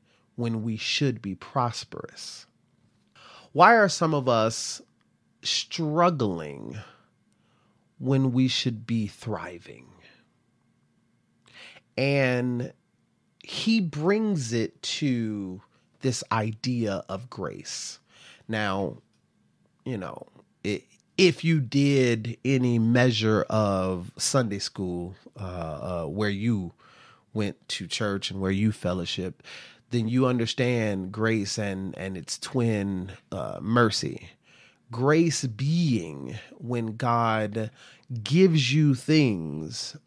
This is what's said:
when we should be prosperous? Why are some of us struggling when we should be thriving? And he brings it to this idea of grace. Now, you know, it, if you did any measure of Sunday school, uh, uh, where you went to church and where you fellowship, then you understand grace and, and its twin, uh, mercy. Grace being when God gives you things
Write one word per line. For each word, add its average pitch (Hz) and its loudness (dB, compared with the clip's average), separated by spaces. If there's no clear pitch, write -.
when 113 -4
we 113 -4
should 123 -2
be 98 -6
prosperous? - -6
Why 196 8
are 208 6
some 160 0
of 131 0
us 113 0
struggling 104 0
when 135 2
we 127 4
should 117 -2
be 113 -2
thriving? 85 -10
And 127 2
he - 0
brings 170 0
it 113 -2
to 107 -2
this 131 -2
idea 110 -2
of 98 -10
grace. - -10
Now, 98 -2
you 127 -4
know, - -10
it, 104 -2
if 180 4
you 160 4
did 127 2
any 127 4
measure 113 4
of 95 0
Sunday 113 0
school, 90 -6
uh, 87 -6
uh, - -4
where 101 -2
you 101 0
went 104 -4
to - -8
church 98 -4
and 98 -6
where 95 2
you 104 4
fellowship, 90 -4
then 113 0
you 127 2
understand 113 0
grace 110 0
and, 95 -4
and 95 -8
its - -10
twin, 101 -2
uh, 55 -6
mercy. 110 0
Grace 143 2
being 110 -2
when 117 -6
God 113 0
gives 156 4
you 147 6
things 101 0